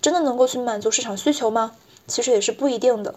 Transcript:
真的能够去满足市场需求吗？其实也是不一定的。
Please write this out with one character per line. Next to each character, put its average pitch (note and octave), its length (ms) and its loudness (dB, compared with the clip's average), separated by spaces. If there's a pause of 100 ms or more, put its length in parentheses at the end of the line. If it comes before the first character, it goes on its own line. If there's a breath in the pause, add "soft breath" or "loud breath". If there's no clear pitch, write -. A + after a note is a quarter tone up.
真 D4+ 140 2
的 F4 60 2
能 B3+ 180 0
够 B3+ 80 6
去 B3+ 120 -4
满 A#3 220 -4
足 A3 100 0
市 B3+ 120 0
场 A3+ 120 -6
需 C#4+ 200 0
求 A#3+ 160 0
吗？ A3+ 220 0 (340 soft breath)
其 - 160 -4
实 B3+ 80 0
也 A3 100 4
是 A3+ 100 -2
不 C4 200 0
一 A#3 80 -2
定 A3+ 240 2
的。 - 140 -8